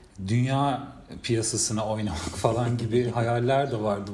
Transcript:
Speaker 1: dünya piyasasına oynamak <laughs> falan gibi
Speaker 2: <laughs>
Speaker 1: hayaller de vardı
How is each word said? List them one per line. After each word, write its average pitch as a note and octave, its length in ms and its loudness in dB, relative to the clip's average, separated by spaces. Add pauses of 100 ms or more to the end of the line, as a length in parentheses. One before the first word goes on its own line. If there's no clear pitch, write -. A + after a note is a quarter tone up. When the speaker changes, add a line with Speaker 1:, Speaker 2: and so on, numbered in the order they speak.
(280)
Speaker 1:
dünya C3+ 640 2 (300)
piyasasına A2 640 0
oynamak G#2+ 340 -2
<laughs> - 160 -6
falan A#2+ 420 2
gibi A#2 320 0
Speaker 2:
<laughs> G#2+ 40 -4
Speaker 1:
hayaller A#2+ 560 2
de A2 120 -2
vardı G2+ 320 -2